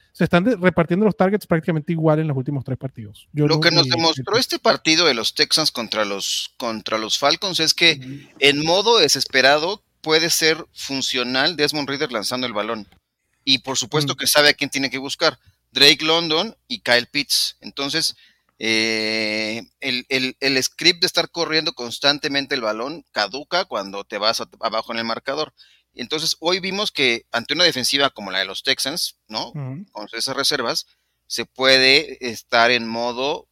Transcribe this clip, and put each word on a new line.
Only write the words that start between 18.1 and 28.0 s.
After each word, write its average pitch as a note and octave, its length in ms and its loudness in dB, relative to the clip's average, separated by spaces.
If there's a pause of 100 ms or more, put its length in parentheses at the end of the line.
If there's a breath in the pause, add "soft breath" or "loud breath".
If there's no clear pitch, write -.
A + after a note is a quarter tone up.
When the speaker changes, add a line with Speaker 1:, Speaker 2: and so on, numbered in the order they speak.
Speaker 2:
eh, A2 880 -2 (180)
el, B2+ 280 -6
el, C3 320 -2
el C3+ 220 0
script E3+ 380 -2
de F3 60 0
estar E3 240 -2
corriendo D#3+ 420 -2
constantemente C#3 840 -2
el C3 60 -4
balón A#2 520 -6
caduca C#3 520 -4
cuando G2 400 -8
te - 140 -10
vas A2 220 0
a-, A2+ 80 -10 (120)
abajo A2 320 -4
en A2+ 80 -6
el A2+ 40 -4
marcador. C#3 480 -6 (420 soft breath)
Entonces, D#3 460 -6
hoy F3+ 200 -2
vimos F#3+ 320 -4
que B2 400 0
ante A#2 220 -4
una F3 100 2
defensiva C#3 460 0